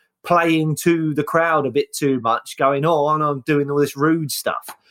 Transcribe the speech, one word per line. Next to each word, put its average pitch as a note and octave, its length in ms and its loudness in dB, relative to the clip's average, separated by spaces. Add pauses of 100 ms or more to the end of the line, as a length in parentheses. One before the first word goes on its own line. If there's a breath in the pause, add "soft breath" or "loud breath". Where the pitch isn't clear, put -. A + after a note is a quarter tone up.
(240)
playing E3 520 2
to D#3+ 380 0
the D3 100 0
crowd E3 420 0
a B2+ 40 -4
bit C#3+ 220 -2
too C3+ 280 0
much, A#2 360 -4
going, C#3 280 2
"Oh, D3+ 240 2
and D#3 140 0
I'm D3 180 -2
doing C#3+ 300 0
all C#3+ 100 0
this C#3+ 160 0
rude D#3 340 0
stuff." - 460 -8 (140 soft breath)